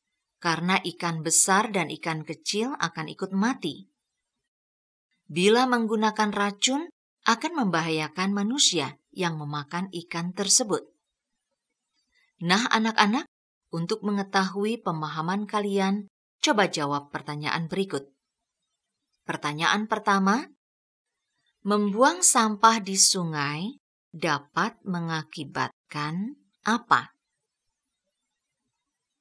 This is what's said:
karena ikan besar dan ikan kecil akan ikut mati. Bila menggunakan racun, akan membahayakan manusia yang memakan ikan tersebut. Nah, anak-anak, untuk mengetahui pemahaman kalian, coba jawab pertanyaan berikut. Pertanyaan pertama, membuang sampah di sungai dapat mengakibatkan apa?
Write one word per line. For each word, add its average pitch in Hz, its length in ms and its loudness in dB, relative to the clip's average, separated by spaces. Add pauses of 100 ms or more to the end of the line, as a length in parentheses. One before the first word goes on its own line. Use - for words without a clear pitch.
(440)
karena 175 400 0
ikan 165 400 -4
besar 196 480 2
dan 175 160 -2
ikan 156 400 -8
kecil 220 480 -4
akan 160 320 -6
ikut - 240 -8
mati. 196 560 -4 (1400)
Bila 202 400 4
menggunakan 220 720 0
racun, 208 560 0 (320)
akan 233 320 0
membahayakan 170 800 0
manusia 202 640 0 (160)
yang 170 240 -4
memakan 147 560 -6
ikan 175 400 -6
tersebut. 196 480 0 (1600)
Nah, 196 240 2
anak-anak, 220 560 2 (480)
untuk 170 320 -4
mengetahui 202 800 0
pemahaman 165 640 -4
kalian, 202 640 0 (320)
coba 208 240 4
jawab 143 400 -2
pertanyaan 151 640 -6
berikut. 196 400 -4 (1120)
Pertanyaan 160 640 -2
pertama, 208 560 2 (1200)
membuang 208 560 2
sampah 220 640 4
di 190 160 -4
sungai 160 800 0 (320)
dapat 165 720 -2
mengakibatkan 160 1500 -6 (320)
apa? 160 460 0 (2000)